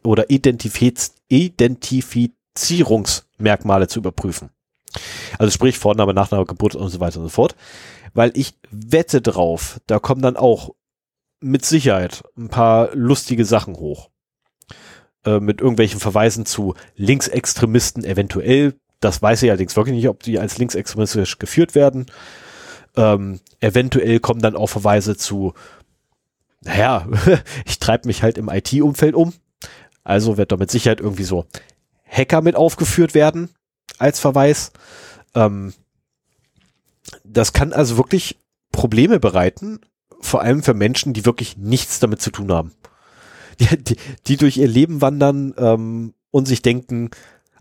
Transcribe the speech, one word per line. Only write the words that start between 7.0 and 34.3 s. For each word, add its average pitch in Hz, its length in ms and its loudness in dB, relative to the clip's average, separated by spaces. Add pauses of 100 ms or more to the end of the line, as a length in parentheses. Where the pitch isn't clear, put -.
und 82 60 -8
so 82 40 -10
fort. - 260 0 (580)
Weil 117 200 2
ich - 220 -6 (160)
wette 120 500 0
drauf, 87 640 -2
da 107 140 0
kommen 131 240 -2
dann 127 140 0
auch 120 340 2 (720)
mit 135 220 -2
Sicherheit 120 560 0 (160)
ein 117 120 -12
paar 113 440 2
lustige 123 520 0
Sachen 101 320 0
hoch. 76 340 -12 (1120)
Äh, 107 140 2
mit 104 200 -2
irgendwelchen 113 400 0
Verweisen 110 460 0
zu 98 300 -6 (200)
Linksextremisten 117 1080 -2
eventuell. 101 720 0 (240)
Das 98 240 0
weiß 113 180 2
ich 120 80 4
allerdings 95 260 0
wirklich 120 200 0
nicht, 117 120 0
ob 104 140 -4
die 110 160 -4
als 107 220 -6
linksextremistisch 104 800 -4
geführt 160 340 0
werden. 135 320 2 (920)
Ähm, 101 440 2 (200)
eventuell 117 600 2
kommen 117 220 -2
dann 107 140 2
auch 107 120 -2
Verweise 104 500 0
zu, 98 380 -6 (1080)
naja, 104 460 -2 (300)
<laughs> - 280 -12
ich - 140 -8
treib 117 260 -2
mich 117 160 -4
halt 113 160 2
im 110 120 -8
I-T-Umfeld 143 640 0
um. 165 180 2 (720)
Also 104 340 0
wird 104 140 0
da 95 60 0
mit 95 120 -4
Sicherheit 113 300 0
irgendwie 98 240 -6
so 90 240 -4 (600)
Hacker 156 340 0
mit 170 140 2
aufgeführt 160 600 2
werden 160 340 2 (480)
als - 220 0
Verweis. 143 540 2 (600)